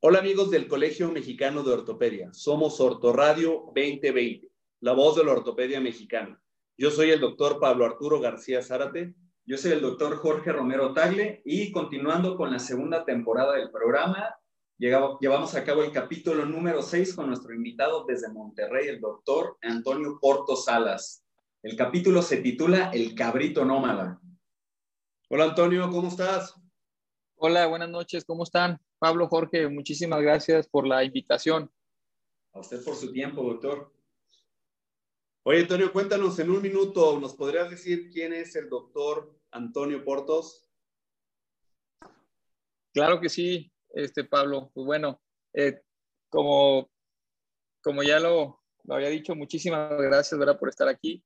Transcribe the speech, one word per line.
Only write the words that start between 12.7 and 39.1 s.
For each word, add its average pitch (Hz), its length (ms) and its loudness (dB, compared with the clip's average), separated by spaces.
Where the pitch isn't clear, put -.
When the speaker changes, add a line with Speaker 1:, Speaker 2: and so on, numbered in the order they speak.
Speaker 2:
temporada 123 520 0
del 135 160 -4
programa, 170 640 0
llegamos, 135 420 2
llevamos 135 360 0
a 139 80 -4
cabo 147 200 2
el 147 80 -2
capítulo 151 540 -4
número 160 380 -2
seis 180 320 -2
con 156 100 -6
nuestro 117 300 -6
invitado 135 500 -2
desde 123 240 -4
Monterrey, 110 580 -6
el 117 140 -10
doctor 139 640 -4
Antonio 131 580 -4
Porto 139 340 4
Salas. - 680 -2
El 113 120 -10
capítulo 175 460 4
se 143 160 0
titula 156 560 2
El 113 220 -2
Cabrito 131 500 0
Nómada. 113 560 -2
Speaker 1:
Hola, 151 160 4
Antonio, 175 440 2
¿cómo 175 200 -2
estás? 185 440 -4
Speaker 3:
Hola, 170 280 4
buenas 165 240 -4
noches, 175 340 -8
¿cómo 165 200 -6
están? 175 360 0
Pablo, 165 300 2
Jorge, 165 400 0
muchísimas 151 540 -4
gracias 156 480 4
por 135 180 2
la 131 160 4
invitación. 135 680 0
Speaker 2:
A 98 80 -18
usted 123 220 -12
por 147 120 -6
su 127 160 -10
tiempo, 139 320 -6
doctor. 135 500 -6
Speaker 1:
Oye, 156 160 4
Antonio, 180 320 2
cuéntanos 196 480 0
en 165 100 -2
un 196 120 2
minuto, 190 580 2
¿nos 131 160 -10
podrías 165 340 -4
decir 175 400 -8
quién 165 220 -8
es 165 240 -10
el 143 140 -8
doctor 147 680 -6